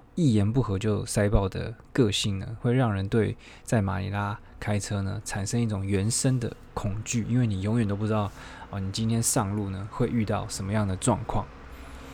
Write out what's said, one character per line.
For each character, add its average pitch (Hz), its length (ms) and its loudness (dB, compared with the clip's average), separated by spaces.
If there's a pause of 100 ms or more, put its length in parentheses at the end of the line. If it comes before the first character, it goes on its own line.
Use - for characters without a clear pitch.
(140)
一 143 220 4
言 104 180 4
不 131 80 4
合 104 160 0
就 101 300 0
塞 104 200 2
爆 101 220 4
的 - 240 -6 (180)
个 110 200 4
性 98 260 0
呢， 104 240 -8
会 123 100 2
让 120 220 4
人 98 160 0
对 104 260 2 (280)
在 117 180 2
马 95 160 0
尼 95 140 -4
拉 101 280 -4 (200)
开 107 180 -2
车 101 240 -2
呢 98 220 -4
产 98 240 -4
生 120 120 0
一 120 60 2
种 101 200 -2
原 98 260 2
生 131 260 2
的 117 160 -4 (200)
恐 - 300 -4
惧， 110 260 -2
因 120 100 4
为 123 80 4
你 98 140 -2
永 107 180 0
远 110 80 2
都 98 80 0
不 104 100 -2
知 104 60 0
道， 104 180 0 (400)
哦， 101 100 -6
你 95 120 -4
今 113 160 0
天 117 160 2
上 104 320 0
路 104 140 -2
呢 95 220 -6
会 123 160 0
遇 117 180 0
到 101 240 -2
什 - 140 -6
么 98 100 -2
样 107 140 2
的 95 80 0
状 107 280 2
况。 - 220 0 (680)